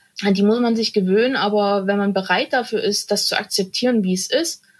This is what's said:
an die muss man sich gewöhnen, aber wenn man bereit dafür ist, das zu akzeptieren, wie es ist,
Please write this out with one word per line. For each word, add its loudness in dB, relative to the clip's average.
an 2
die 2
muss 4
man 2
sich -2
gewöhnen, 2
aber 0
wenn 2
man 0
bereit -2
dafür -2
ist, -2
das 0
zu -2
akzeptieren, -2
wie 0
es -4
ist, -2